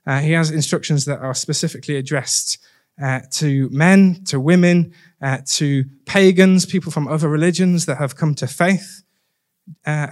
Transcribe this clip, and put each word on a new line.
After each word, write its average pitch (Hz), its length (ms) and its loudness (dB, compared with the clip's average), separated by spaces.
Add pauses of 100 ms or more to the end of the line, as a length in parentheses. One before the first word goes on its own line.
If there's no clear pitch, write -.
Uh, 135 140 -2
he 156 140 0
has 165 180 0
instructions 147 540 -2
that 139 140 -6
are 131 140 -6
specifically - 640 -6
addressed, 135 600 -4 (440)
uh, 131 200 -4 (100)
to 139 380 0
men, 180 560 4
to 139 140 -4
women, 175 540 2 (280)
uh, 170 240 -4
to 139 400 -2 (200)
pagans, 185 600 4
people 180 260 -4
from 147 160 -2
other 151 220 0
religions 165 560 0
that 135 120 -4
have 143 180 -4
come 156 200 -2
to 127 120 -6
faith. - 560 -4 (840)
Uh, 151 260 -4